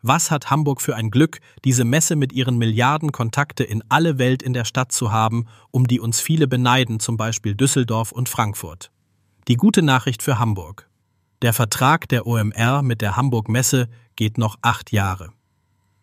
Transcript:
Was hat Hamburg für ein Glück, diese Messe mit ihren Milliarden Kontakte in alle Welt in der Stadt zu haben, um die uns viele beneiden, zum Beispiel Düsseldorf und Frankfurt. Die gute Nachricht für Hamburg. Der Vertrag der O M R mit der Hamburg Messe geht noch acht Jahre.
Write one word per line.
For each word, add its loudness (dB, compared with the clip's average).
Was 2
hat -2
Hamburg 0
für -4
ein -4
Glück, 2
diese 2
Messe 2
mit 0
ihren 0
Milliarden 0
Kontakte -2
in -6
alle 2
Welt 0
in -4
der -4
Stadt -2
zu -2
haben, 0
um 2
die 2
uns -2
viele 2
beneiden, 2
zum -4
Beispiel -4
Düsseldorf 0
und -4
Frankfurt. -6
Die 6
gute 4
Nachricht 0
für 0
Hamburg. -4
Der 2
Vertrag 0
der -2
O 0
M 0
R 0
mit -2
der -2
Hamburg 0
Messe 0
geht -2
noch -2
acht -2
Jahre. -4